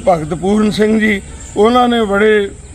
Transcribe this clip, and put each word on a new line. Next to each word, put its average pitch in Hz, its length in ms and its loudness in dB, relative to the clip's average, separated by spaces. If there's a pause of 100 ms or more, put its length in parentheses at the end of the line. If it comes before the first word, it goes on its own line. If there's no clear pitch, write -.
ਭਗਤ 160 260 0
ਪੂਰਨ 202 380 0
ਸਿੰਘ 214 280 0
ਜੀ, 208 220 0 (360)
ਉਹਨਾਂ 240 300 4
ਨੇ 233 180 0
ਬੜੇ 202 460 0 (240)